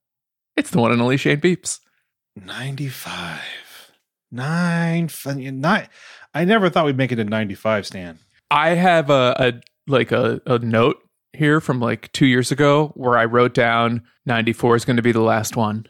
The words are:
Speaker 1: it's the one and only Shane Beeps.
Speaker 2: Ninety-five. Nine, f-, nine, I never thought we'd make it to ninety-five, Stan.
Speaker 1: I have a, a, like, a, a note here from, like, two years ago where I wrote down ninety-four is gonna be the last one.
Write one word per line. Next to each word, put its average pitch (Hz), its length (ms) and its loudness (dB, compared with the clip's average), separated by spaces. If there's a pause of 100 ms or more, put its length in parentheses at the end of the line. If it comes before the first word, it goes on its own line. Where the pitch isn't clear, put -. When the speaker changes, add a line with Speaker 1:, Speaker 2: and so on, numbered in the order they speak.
(580)
Speaker 1:
it's - 140 -6
the 175 80 0
one 117 120 2
and 120 80 2
only 123 160 0
Shane 147 240 0
Beeps. - 400 -2 (560)
Speaker 2:
Ninety-five. 98 1040 -12 (920)
Nine, 170 720 -2
f-, - 240 -10
nine, 135 600 -2 (460)
I 151 100 -2
never 190 280 2
thought 165 160 2
we'd 139 100 0
make 131 140 0
it 120 60 -4
to 113 60 -2
ninety-five, 104 640 -2
Stan. 90 320 -16 (320)
Speaker 1:
I 151 200 2
have 170 420 2
a, 127 260 4
a, 127 160 2 (320)
like, 123 260 0
a, 117 360 0
a 127 100 2
note 117 400 0 (360)
here 151 280 0
from, 131 180 -4
like, 117 320 -6
two - 140 0
years 127 260 2
ago 147 440 2
where 123 200 0
I 117 100 4
wrote 120 280 2
down 117 480 2 (240)
ninety-four 117 500 0
is 113 100 -2
gonna 120 180 0
be 120 80 2
the 113 100 2
last 110 340 0
one. 110 340 -2